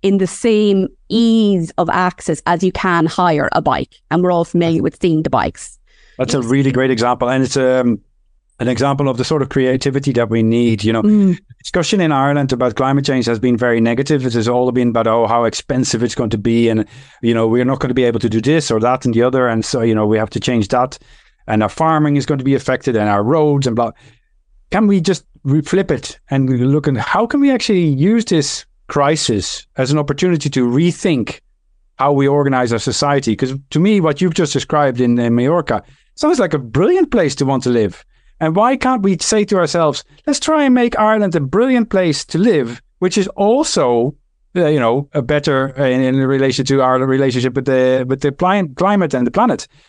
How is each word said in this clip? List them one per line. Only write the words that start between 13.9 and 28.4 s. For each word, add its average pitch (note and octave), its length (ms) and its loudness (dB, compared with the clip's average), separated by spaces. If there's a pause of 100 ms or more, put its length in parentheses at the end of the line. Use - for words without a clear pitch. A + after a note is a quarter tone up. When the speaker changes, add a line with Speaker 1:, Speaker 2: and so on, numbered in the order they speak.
Speaker 2:
It B2 100 -2
has A2+ 120 -2
all B2 240 0
been A#2+ 200 0
about, A2+ 180 0
"Oh, A2+ 180 2
how A#2 160 0
expensive A#2 640 -2
it's A#2+ 100 -4
going A#2 160 -2
to A2+ 80 -2
be. A#2 300 2
And, A2 160 0 (360)
you A#2 140 0
know, A2+ 140 0
we're B2 160 2
not C3 160 -2
gonna B2+ 140 -2
be B2 100 2
able A#2 160 0
to A#2+ 80 -2
do A2 120 0
this D3 300 0
or A2+ 80 0
that B2 260 0
and B2 80 0
the A2+ 100 2
other. B2+ 260 2
And A2+ 160 -2
so, C3 160 -4
you A2+ 140 2
know, G#2+ 120 2
we G#2+ 120 2
have A2 120 -2
to - 80 -6
change A#2 300 -2
that. B2+ 300 -2 (500)
And G#2+ 140 0
our G#2+ 60 0
farming D3+ 480 0
is C#3 100 -2
going D3 120 -2
to C3 60 -6
be C3+ 100 2
affected C3 400 -2
and G#2+ 140 0
our G2+ 160 0
roads C#3+ 420 2
and B2 80 -2
blah." A#2 160 0 (800)
Can G#3+ 160 2
we G3+ 140 2
just F3 240 -2 (200)
re-, C#3+ 180 2
flip F#3 280 -2
it - 300 -6 (100)
and C3+ 180 0 (220)
look D3 160 0
at C#3 100 0
how G3+ 300 -2
can C#4 140 -2
we C#4 100 4
actually G#3 360 0
use F3+ 400 2
this - 400 -4 (200)